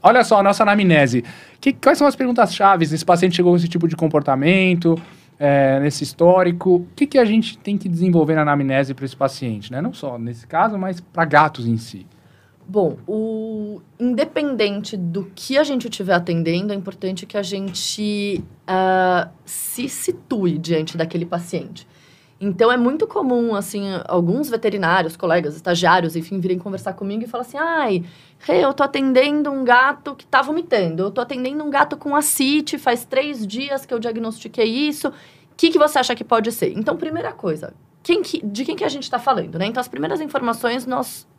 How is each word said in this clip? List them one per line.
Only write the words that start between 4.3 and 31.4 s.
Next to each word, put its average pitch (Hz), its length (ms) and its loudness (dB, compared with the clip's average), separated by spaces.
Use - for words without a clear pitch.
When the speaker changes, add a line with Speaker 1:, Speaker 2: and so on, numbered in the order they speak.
Speaker 1:
é, 139 400 4
nesse 143 240 -2
histórico. 180 720 4
O 175 200 0
que, 285 120 0
que 277 100 2
a 240 80 8
gente 220 320 0
tem 202 180 -4
que 190 140 -4
desenvolver 170 460 2
na 151 80 2
anamnese 139 500 0
pra 131 100 -10
esse 131 120 -10
paciente, 117 560 -4
né? 127 100 -6
Não 185 140 -4
só 123 240 -10
nesse 117 260 -10
caso, 202 320 0
mas 185 220 -6
pra - 260 -4
gatos 147 400 4
em 117 120 0
si. 101 280 -12
Speaker 2:
Bom, 185 300 0
o, 220 760 -6
independente 220 680 -2
do 175 400 -4
que - 220 -2
a 302 60 4
gente 269 260 -2
estiver 190 240 -2
atendendo, 175 580 0
é 202 40 -4
importante 190 500 -8
que - 120 -8
a 202 60 -2
gente, 202 1000 -6
ah, 185 640 2
se - 460 -8
situe 196 680 -4
diante 165 400 -4
daquele 165 280 -4
paciente. - 640 -8
Então, 202 320 0
é 247 60 2
muito 269 300 0
comum, 247 480 -2
assim, 202 280 -6
alguns 185 420 0
veterinários, 196 680 0
colegas, 160 400 0
estagiários, 170 600 2
enfim, 180 240 -6
virem 180 200 -2
conversar 196 340 -8
comigo 202 300 -6
e 247 40 -10
falar 233 160 -8
assim, 240 140 -12
"Ai, 285 460 0
Rê, - 240 2
eu 269 100 2
tô 277 100 0
atendendo 277 680 2
um 269 140 -4
gato 262 520 2
que - 100 -20
tá 254 160 2
vomitando, 240 640 -2
eu 202 80 -2
tô 240 100 -4
atendendo 262 420 -6